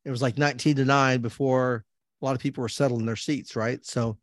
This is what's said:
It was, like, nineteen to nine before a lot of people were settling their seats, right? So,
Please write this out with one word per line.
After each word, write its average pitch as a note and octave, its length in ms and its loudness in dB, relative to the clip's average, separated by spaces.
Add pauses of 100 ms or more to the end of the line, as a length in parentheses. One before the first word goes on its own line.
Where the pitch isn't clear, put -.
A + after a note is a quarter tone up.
It C#3+ 60 -8
was, B2 120 -4
like, B2 160 0
nineteen D3 380 2
to C3+ 80 2
nine C3 360 4
before B2+ 640 0 (380)
a - 20 -4
lot C3+ 120 0
of B2+ 40 -6
people C#3 220 -4
were A#2 60 -2
settling A#2+ 380 0
their A2+ 100 -2
seats, C3+ 400 -4
right? A#2+ 280 -2
So, A#2 380 -2